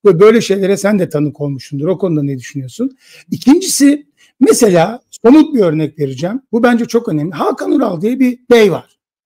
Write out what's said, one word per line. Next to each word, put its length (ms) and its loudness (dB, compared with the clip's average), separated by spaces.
Ve 160 4
böyle 200 6
şeylere 360 -2
sen 220 -2
de 100 -2
tanık 320 -4
olmuşsundur. 460 -8
O 120 -4
konuda 240 -2
ne 160 -6
düşünüyorsun? 600 -10
İkincisi, 760 0
mesela 600 2
somut 300 6
bir 60 0
örnek 380 -2
vereceğim. 440 -6
Bu 100 -2
bence 220 0
çok 240 -4
önemli. 260 -4
Hakan 380 -4
Ural 280 -2
diye 200 -4
bir 180 0
bey 220 6
var. 260 -10